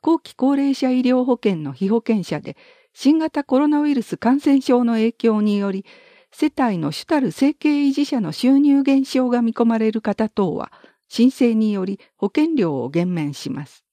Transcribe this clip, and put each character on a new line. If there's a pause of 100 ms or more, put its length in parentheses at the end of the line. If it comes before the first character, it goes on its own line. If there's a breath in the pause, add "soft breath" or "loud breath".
後
期
高
齢
者
医
療
保
険
の
被
保
険
者
で、 (380 soft breath)
新
型
コ
ロ
ナ
ウ
イ
ル
ス
感
染
症
の
影
響
に
よ
り、 (460 soft breath)
世
帯
の
主
た
る
生
計
維
持
者
の
収
入
減
少
が
見
込
ま
れ
る
方
等
は、 (360 soft breath)
申
請
に
よ
り (160 soft breath)
保
険
料
を
減
免
し
ま
す。